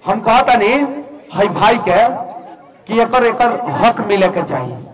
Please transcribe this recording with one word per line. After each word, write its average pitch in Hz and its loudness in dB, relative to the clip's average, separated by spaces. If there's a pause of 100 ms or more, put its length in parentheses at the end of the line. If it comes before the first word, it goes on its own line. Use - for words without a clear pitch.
हम 208 -2
कहता 247 4
नहीं, 214 2 (580)
हई 202 2
भाई 214 2 (100)
के 180 4 (880)
कि 226 0
एकर, 240 2
एकर 233 0 (180)
हक 233 2
मिले 190 2
के 180 -2
चाहिए 127 -6 (180)